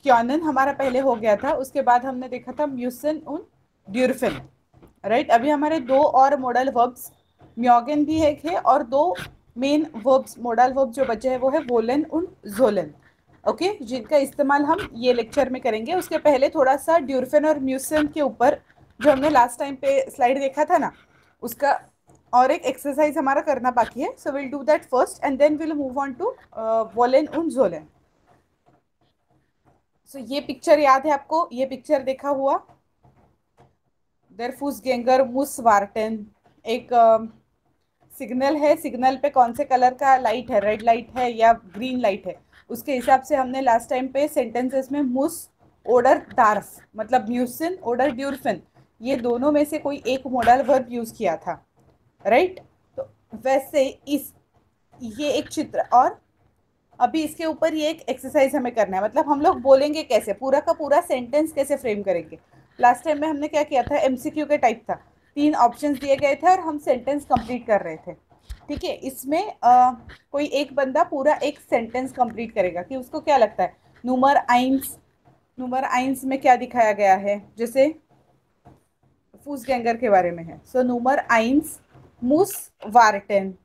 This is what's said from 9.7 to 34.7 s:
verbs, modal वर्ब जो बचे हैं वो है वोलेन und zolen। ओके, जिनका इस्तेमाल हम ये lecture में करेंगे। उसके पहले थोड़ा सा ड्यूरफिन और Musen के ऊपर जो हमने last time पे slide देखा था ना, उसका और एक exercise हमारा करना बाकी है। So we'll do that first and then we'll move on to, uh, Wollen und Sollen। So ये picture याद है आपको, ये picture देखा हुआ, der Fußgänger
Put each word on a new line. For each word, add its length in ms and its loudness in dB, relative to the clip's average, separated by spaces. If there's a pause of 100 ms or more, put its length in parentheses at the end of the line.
verbs, 440 0
modal 340 2
वर्ब 180 0
जो 140 -2
बचे 240 -4
हैं 80 -2
वो 120 0
है 100 0
वोलेन 440 -2
und 240 -4 (180)
zolen। 500 0 (540)
ओके, 360 -4
जिनका 320 -2
इस्तेमाल 460 0
हम 300 -2
ये 200 0
lecture 360 -2
में 120 -8
करेंगे। 320 -4
उसके 240 -2
पहले 320 2
थोड़ा 280 2
सा 200 2
ड्यूरफिन 480 0
और 140 2
Musen 480 -2
के 140 -4
ऊपर 400 0 (400)
जो 100 4
हमने 180 2
last 300 2
time 160 -6
पे 360 -2
slide 280 0
देखा 260 -2
था 120 2
ना, 140 -2 (500)
उसका 480 -2 (440)
और 180 4
एक 100 0
exercise 560 -2
हमारा 240 0
करना 300 -2
बाकी 300 -2
है। 140 -6
So 120 -10
we'll 260 -8
do 60 -8
that 220 0
first 380 -2
and 180 -4
then 200 4
we'll 240 -6
move 160 -6
on 120 -6
to, 160 -8 (320)
uh, 380 -4
Wollen 320 2
und 220 -4
Sollen। 400 -2 (2250)
So 60 -20
ये 260 -8
picture 380 2
याद 260 4
है 60 0
आपको, 420 -2
ये 120 -2
picture 380 -4
देखा 260 -6
हुआ, 380 -2 (1700)
der 100 -6
Fußgänger 840 0